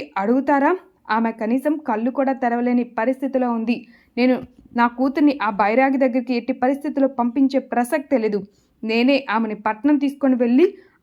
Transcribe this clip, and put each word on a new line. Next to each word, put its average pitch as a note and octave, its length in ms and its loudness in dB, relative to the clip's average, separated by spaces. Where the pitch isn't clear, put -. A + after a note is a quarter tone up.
అడుగుతారా? C4+ 560 2
ఆమె A3+ 220 0
కనీసం B3 460 -2
కళ్ళు A#3+ 340 -4
కూడా C4+ 220 -2
తెరవలేని B3 500 0
పరిస్థితిలో B3+ 680 -2
ఉంది. A3+ 240 -2
నేను B3+ 180 4
నా A#3+ 120 2
కూతుర్ని C4+ 540 2
ఆ G#3+ 80 -2
బైరాగి A#3 480 2
దగ్గరికి B3+ 360 0
ఎట్టి A#3+ 200 -2
పరిస్థితిలో C4+ 540 0
పంపించే C4+ 520 0
ప్రసక్తే C4 580 -2
లేదు. G#3 220 -2
నేనే A#3 340 2
ఆమెని G#3+ 260 -2
పట్నం A3 420 0
తీసుకొని C4+ 380 0
వెళ్ళి B3 300 4